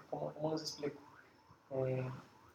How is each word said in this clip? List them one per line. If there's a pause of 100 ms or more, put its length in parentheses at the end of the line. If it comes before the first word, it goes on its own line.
¿cómo,
cómo
les
explico? (720)
Eh, (480)